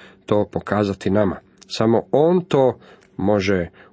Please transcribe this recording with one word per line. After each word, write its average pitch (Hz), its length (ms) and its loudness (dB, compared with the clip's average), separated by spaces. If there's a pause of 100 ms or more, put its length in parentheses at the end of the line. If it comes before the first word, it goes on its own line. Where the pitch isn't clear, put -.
(260)
to 104 260 -2
pokazati 101 580 -4
nama. 98 260 0 (320)
Samo 113 340 0 (100)
on 170 300 2
to 135 380 0 (380)
može 95 520 0 (240)